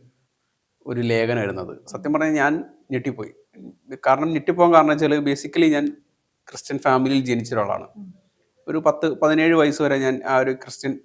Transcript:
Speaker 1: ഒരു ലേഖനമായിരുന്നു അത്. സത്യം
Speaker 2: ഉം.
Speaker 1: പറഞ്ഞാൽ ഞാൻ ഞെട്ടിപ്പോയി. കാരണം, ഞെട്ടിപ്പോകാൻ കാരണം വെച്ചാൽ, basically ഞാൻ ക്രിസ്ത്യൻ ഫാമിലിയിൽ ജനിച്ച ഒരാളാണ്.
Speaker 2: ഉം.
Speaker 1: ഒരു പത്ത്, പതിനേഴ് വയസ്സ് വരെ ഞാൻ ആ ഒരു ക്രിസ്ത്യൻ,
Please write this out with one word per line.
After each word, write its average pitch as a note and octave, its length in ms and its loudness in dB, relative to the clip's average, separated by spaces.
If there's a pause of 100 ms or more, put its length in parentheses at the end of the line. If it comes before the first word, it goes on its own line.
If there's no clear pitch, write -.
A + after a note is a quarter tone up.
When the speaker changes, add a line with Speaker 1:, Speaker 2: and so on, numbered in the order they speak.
(880)
Speaker 1:
ഒരു B2 140 -4
ലേഖനമായിരുന്നു A2+ 600 0
അത്. - 160 -12 (100)
സത്യം - 200 -10
Speaker 2:
ഉം. D4+ 60 -2
Speaker 1:
പറഞ്ഞാൽ D#4 200 -2
ഞാൻ D3 300 0 (280)
ഞെട്ടിപ്പോയി. B2 420 -6 (760)
കാരണം, C#3 260 4
ഞെട്ടിപ്പോകാൻ E3+ 400 2
കാരണം D#3 140 6
വെച്ചാൽ, D3+ 320 2
basically D3+ 520 0
ഞാൻ D3 160 0 (600)
ക്രിസ്ത്യൻ - 280 -8
ഫാമിലിയിൽ C3 480 2
ജനിച്ച A#2 280 -2
ഒരാളാണ്. G2+ 340 -2 (100)
Speaker 2:
ഉം. F#3+ 160 -18 (540)
Speaker 1:
ഒരു D#3+ 100 -4
പത്ത്, D#3 420 0
പതിനേഴ് D#3 360 4
വയസ്സ് D3+ 260 2
വരെ C#3 160 2
ഞാൻ C3 300 -2
ആ C3 100 2
ഒരു C3 140 2
ക്രിസ്ത്യൻ, C3 540 -8